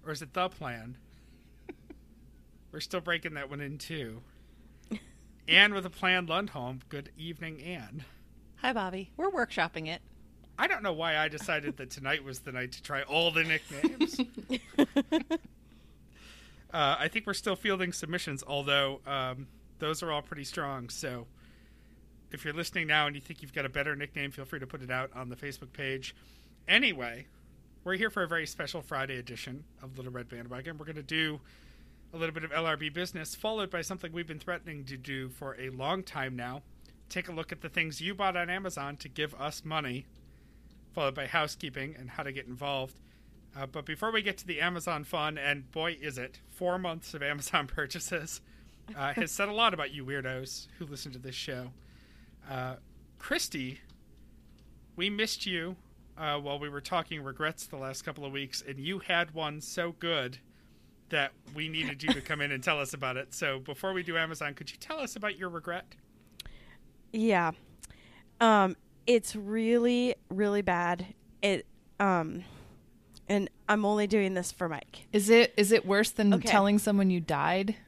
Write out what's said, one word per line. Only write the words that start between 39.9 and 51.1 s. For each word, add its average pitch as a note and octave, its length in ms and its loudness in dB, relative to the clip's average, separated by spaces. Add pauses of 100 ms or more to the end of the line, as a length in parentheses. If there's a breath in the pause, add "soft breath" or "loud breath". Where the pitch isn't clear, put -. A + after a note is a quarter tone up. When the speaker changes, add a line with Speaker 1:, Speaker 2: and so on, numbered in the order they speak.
Speaker 1:
followed C#3 220 2
by C#3 140 -4
housekeeping D3+ 720 -2
and B2+ 100 -12
how D3+ 140 -6
to C#3 80 -4
get C3 160 -8
involved. C3 520 -4 (560 soft breath)
Uh, C#3 120 -6
but C#3+ 180 -8
before G#3 260 -2
we G#3+ 120 2
get G3 120 0
to - 120 -14
the D#3+ 120 -6
Amazon E3 440 0
fun, D3+ 340 -2
and C#3+ 320 0
boy D#3+ 320 -2
is C#3+ 160 -6
it, B2+ 220 -8 (100)
four F3+ 300 0
months E3 340 -4
of D3+ 80 -6
Amazon C#3+ 460 0
<laughs> - 80 -6
purchases, D#3 640 -4 (560 soft breath)
uh, C#3+ 160 0
has F3+ 180 -2
said G3+ 160 0
a G#3 60 -4
lot G#3+ 220 4
about C#3+ 160 -2
you C#3+ 120 -8
weirdos C3 640 -6 (140)
who E3 80 -8
listen C#3+ 240 -10